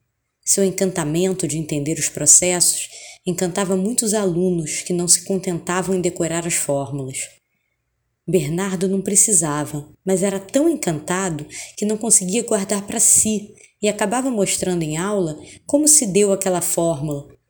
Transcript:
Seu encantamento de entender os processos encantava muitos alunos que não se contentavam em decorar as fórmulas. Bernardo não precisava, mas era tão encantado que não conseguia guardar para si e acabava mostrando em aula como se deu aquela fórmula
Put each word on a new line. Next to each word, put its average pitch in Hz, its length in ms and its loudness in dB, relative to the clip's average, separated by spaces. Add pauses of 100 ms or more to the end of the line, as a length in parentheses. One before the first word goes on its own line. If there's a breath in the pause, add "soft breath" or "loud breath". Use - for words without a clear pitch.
(440)
Seu - 180 2
encantamento 180 840 0
de 143 80 -4
entender 156 420 -2
os - 120 -4
processos 175 800 2 (360 loud breath)
encantava 185 480 0
muitos 208 380 0
alunos 180 720 0
que - 100 -4
não 175 160 0
se - 160 2
contentavam 185 680 -2
em 185 60 0
decorar 170 460 -2
as 170 80 -2
fórmulas. 139 640 -4 (1080)
Bernardo 170 580 0
não 190 140 0
precisava, 151 880 0 (160)
mas 190 180 2
era 196 160 0
tão 277 300 2
encantado 175 800 -2 (300 loud breath)
que 208 100 -2
não 214 100 0
conseguia 220 460 2
guardar 202 440 -2
para 220 140 -4
si - 540 2 (260 loud breath)
e 208 80 2
acabava 220 420 0
mostrando 185 520 0
em 151 140 -2
aula 180 440 -2 (260 loud breath)
como 294 220 2
se - 180 4
deu 196 260 4
aquela 185 280 0
fórmula 151 680 -2 (220)